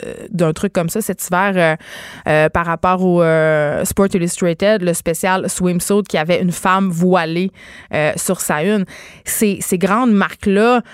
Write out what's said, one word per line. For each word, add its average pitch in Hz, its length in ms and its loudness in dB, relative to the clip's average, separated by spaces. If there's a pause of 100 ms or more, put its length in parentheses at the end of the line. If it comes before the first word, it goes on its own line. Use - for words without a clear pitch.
euh, - 240 -14
d'un 165 220 0
truc 185 220 -4
comme 170 160 0
ça 214 100 -4
cet - 260 -6
hiver, 190 300 0
euh, 165 200 4 (540)
euh, 156 200 4
par 170 160 -2
rapport 185 360 0
au, 180 200 4
euh, 156 640 2
Sport 196 280 0
Illustrated, 180 680 0
le 175 120 0
spécial 185 560 -2
swimsuit 180 540 0
qui - 140 -4
avait 170 240 0
une 180 100 0
femme 190 380 0
voilée, 175 600 0 (420)
euh, 151 240 0
sur - 240 -4
sa 151 220 -2
une. 202 200 0 (400)
Ces, - 380 0
ces - 160 -2
grandes 208 340 2
marques-là 208 680 2 (120)